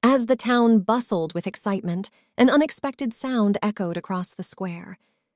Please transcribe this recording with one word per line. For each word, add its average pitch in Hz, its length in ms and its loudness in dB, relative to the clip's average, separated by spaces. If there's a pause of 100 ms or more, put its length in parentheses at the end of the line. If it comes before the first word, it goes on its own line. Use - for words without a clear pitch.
As 254 240 4
the 254 100 2
town 233 440 4
bustled 196 520 0
with 175 140 -6
excitement, 190 640 -4 (260)
an 254 140 6
unexpected 285 640 0
sound 226 480 0
echoed 190 340 -2
across 180 380 -6
the - 80 -10
square. 175 560 -10 (380)